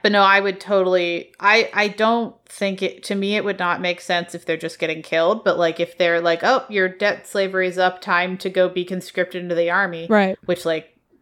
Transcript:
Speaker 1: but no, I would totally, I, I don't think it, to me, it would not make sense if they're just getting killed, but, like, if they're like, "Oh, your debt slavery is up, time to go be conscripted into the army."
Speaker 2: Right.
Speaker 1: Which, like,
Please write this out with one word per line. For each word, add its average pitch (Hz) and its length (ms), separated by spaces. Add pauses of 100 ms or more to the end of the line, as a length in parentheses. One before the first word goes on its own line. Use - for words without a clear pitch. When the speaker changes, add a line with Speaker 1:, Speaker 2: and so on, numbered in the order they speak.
Speaker 1:
but 208 100
no, 202 100
I 196 180
would 196 200
totally, 185 760
I, 214 360
I 208 140
don't 220 460 (120)
think 190 360
it, - 220
to 208 100
me, 196 220
it 190 80
would 196 140
not 175 240
make 175 180
sense 175 340
if 170 120
they're 165 100
just - 220
getting 160 240
killed, 175 420
but, 180 140
like, 165 200
if 170 200
they're 170 240
like, 170 200
"Oh, 247 280
your 190 180
debt 202 380
slavery 190 420
is 175 80
up, 180 240
time 185 380
to 190 100
go 185 220
be 180 160
conscripted 180 560
into 175 120
the 170 160
army." 170 380
Speaker 2:
Right. 202 380
Speaker 1:
Which, 175 180
like, 160 320 (260)